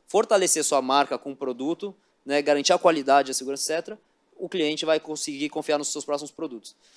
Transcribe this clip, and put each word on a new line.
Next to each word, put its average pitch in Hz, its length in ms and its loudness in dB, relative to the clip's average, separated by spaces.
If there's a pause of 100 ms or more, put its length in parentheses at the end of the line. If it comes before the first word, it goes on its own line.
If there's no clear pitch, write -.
fortalecer 190 580 2
sua 139 180 2
marca 135 340 2
com 143 160 -10
o 135 40 -14
produto, 143 580 -6 (320)
né, 143 160 0
garantir 143 300 4
a 175 60 4
qualidade, 139 520 4
a 131 40 -6
segurança, 139 280 -6
et 160 140 -4
cetera, 208 220 -10 (380)
o 185 120 -10
cliente 156 360 -2
vai 156 140 4
conseguir 151 500 -6
confiar 147 300 -2
nos 147 100 -4
seus 147 160 -8
próximos 147 260 -6
produtos. 120 440 -12 (220)